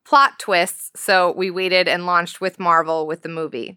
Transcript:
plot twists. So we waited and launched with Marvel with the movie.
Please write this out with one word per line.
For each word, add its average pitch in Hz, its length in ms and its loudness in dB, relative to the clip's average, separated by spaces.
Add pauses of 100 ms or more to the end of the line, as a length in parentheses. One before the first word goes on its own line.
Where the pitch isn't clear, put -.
plot 277 360 2
twists. 185 560 -2
So 180 340 2
we 190 220 -4
waited 185 340 2
and 175 200 -2
launched 175 340 -2
with 185 180 -4
Marvel 160 480 0
with 160 160 -8
the 165 60 -12
movie. 160 480 -8